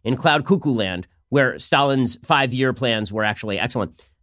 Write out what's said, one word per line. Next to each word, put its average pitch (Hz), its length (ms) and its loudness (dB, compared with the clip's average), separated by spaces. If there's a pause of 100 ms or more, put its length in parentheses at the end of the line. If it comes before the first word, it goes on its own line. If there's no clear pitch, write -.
in 120 120 -2
cloud 151 300 2
cuckoo 156 280 2
land, 92 340 -4 (220)
where 131 280 2
Stalin's 135 680 0
five-year 135 500 2
plans 110 380 -2
were 107 120 -2
actually 104 340 -4
excellent. 98 420 -4 (240)